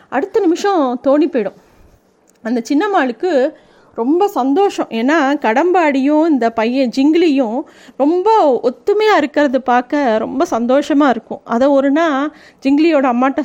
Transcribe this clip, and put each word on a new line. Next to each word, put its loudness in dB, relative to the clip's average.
அடுத்த -4
நிமிஷம் 0
தோணி 2
போயிடும். -4
அந்த -4
சின்னம்மாளுக்கு 0
ரொம்ப 0
சந்தோஷம். -2
ஏன்னா, 0
கடம்பாடியும் 2
இந்த 2
பையன் -2
ஜிங்கிலியும் 0
ரொம்ப 2
ஒத்துமையா 0
இருக்கிறது 0
பார்க்க 0
ரொம்ப -4
சந்தோஷமா 0
இருக்கும். -6
அதை -2
ஒரு 2
நாள் -2
ஜிங்கிலியோட 2
அம்மாட்ட 0